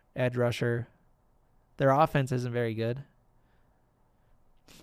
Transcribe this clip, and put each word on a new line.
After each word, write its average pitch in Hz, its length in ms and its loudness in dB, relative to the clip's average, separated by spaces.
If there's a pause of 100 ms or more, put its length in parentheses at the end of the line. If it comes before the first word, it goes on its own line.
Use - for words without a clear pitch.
(160)
edge 127 200 -2
rusher. 120 520 0 (920)
Their 135 140 4
offense 139 400 2
isn't 123 200 -4
very 117 220 -2
good. 117 300 -4 (1800)